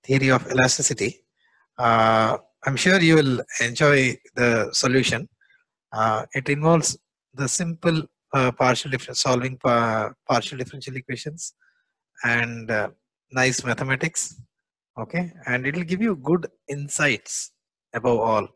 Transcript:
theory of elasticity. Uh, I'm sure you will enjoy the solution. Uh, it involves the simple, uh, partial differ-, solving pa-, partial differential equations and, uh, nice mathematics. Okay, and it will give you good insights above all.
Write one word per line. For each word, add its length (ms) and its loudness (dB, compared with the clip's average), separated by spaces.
theory 300 2
of 180 2
elasticity. 680 0
Uh, 600 4
I'm 100 -2
sure 240 4
you 160 6
will 280 4
enjoy 580 2
the 380 2
solution. 560 0
Uh, 420 0
it 140 -4
involves 500 2
the 160 -6
simple, 600 -2
uh, 180 2
partial 400 0
differ-, 240 -8
solving 420 -2
pa-, 540 0
partial 300 -2
differential 380 -12
equations 580 -12
and, 480 -2
uh, 160 -2
nice 320 0
mathematics. 720 -4
Okay, 340 -6
and 180 -2
it 120 -4
will 80 -4
give 180 -2
you 140 0
good 320 -2
insights 840 -4
above 260 0
all. 380 0